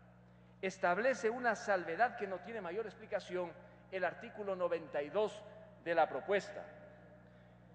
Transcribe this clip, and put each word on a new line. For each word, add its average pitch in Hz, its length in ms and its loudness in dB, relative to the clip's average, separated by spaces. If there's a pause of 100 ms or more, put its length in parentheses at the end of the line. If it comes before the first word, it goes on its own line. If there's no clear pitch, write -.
(640)
Establece 202 680 2
una 240 260 2
salvedad 196 600 2
que 208 100 -4
no 185 120 -4
tiene 220 220 -8
mayor 190 260 -4
explicación 180 680 -4 (380)
el 185 140 0
artículo 196 500 -4
noventa 165 460 0
y 147 80 -2
dos 196 340 0 (400)
de 170 120 -2
la 165 140 8
propuesta. 139 540 0 (1120)